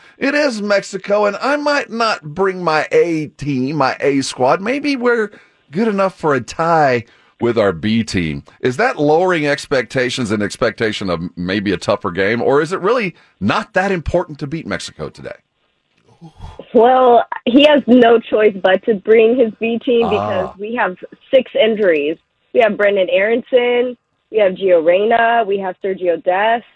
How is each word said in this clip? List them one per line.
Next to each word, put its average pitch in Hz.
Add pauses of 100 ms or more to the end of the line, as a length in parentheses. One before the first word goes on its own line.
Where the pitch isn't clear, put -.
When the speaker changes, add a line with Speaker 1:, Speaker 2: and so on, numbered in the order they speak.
(180)
Speaker 1:
it 277
is 277
Mexico, 202
and 202
I 269
might 294
not 214
bring 185
my 156
A 160
team, 139
my 131
A 139
squad. 135
Maybe 277
we're 240 (400)
good 196
enough 196
for 151
a 131
tie 151 (340)
with 117
our 101
B 107
team. 78 (160)
Is 127
that 240
lowering 156
expectations 127
and 107
expectation 107
of 85 (160)
maybe 95
a 87
tougher 101
game, 98
or 135
is 165
it -
really 208 (240)
not 202
that 190
important 175
to 151
beat 156
Mexico 82
today? - (1400)
Speaker 2:
Well, 240 (200)
he 247
has 294
no 233
choice 214
but 190
to 233
bring 220
his 226
B 226
team 233
Speaker 1:
Ah. -
Speaker 2:
because 196
we 214
have 190 (360)
six 262
injuries. 190 (360)
We -
have 214
Brendan 202
Aronson, 240 (340)
we 220
have 190
Gio 175
Reyna, 226
we 196
have 190
Sergio 180
Dest, 214 (100)